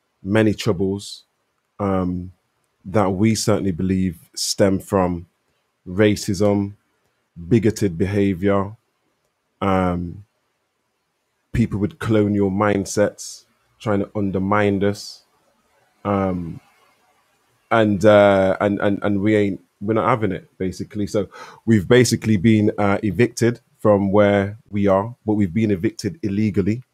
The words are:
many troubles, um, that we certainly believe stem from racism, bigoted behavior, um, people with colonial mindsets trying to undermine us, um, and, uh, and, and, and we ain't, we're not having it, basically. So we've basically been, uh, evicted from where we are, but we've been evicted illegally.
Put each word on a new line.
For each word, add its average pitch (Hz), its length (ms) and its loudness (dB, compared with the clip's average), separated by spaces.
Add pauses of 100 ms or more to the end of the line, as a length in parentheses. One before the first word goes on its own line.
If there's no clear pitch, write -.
(220)
many 107 320 2
troubles, 98 720 -6 (540)
um, 92 540 -4 (520)
that 104 260 0
we 107 240 0
certainly 98 380 -2
believe 92 460 -2 (160)
stem 98 440 0
from 90 480 -2 (600)
racism, 101 880 0 (760)
bigoted 101 500 0
behavior, 98 800 -2 (840)
um, 92 640 -2 (1300)
people 113 260 -2
with 101 200 -4
colonial 104 520 0
mindsets 101 960 -2 (340)
trying 101 220 -2
to 98 160 -6
undermine 101 680 0
us, - 400 -6 (800)
um, 95 560 -2 (1080)
and, 107 360 2
uh, 101 540 6
and, 101 200 0
and, 101 220 0
and 101 180 -2
we 107 160 2
ain't, 98 240 0 (200)
we're 104 140 -2
not 104 140 0
having 110 240 0
it, - 160 -10 (100)
basically. 95 480 -8
So 98 220 -2 (380)
we've 107 220 2
basically 117 500 4
been, 107 400 4
uh, 101 240 0
evicted 113 580 0 (180)
from 101 340 2
where 101 460 2 (120)
we 101 160 -2
are, 98 280 0 (120)
but 107 80 0
we've 101 200 -2
been 110 160 0
evicted 98 520 -4
illegally. 104 600 -2 (120)